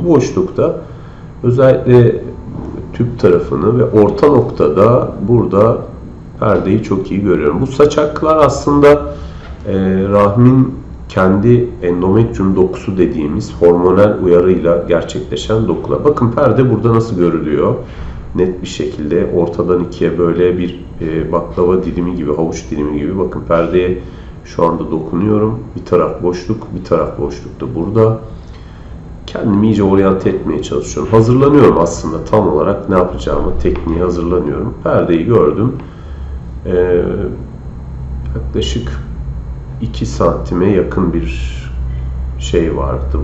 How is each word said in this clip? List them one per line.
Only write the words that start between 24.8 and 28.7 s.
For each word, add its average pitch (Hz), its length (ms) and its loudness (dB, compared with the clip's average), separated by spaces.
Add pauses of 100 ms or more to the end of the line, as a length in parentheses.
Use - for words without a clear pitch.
dokunuyorum. 104 680 0 (160)
Bir - 100 -10
taraf 82 380 0
boşluk, 87 440 -4 (120)
bir - 40 -10
taraf - 360 -2
boşlukta - 460 -8 (100)
burada. 110 440 2 (1080)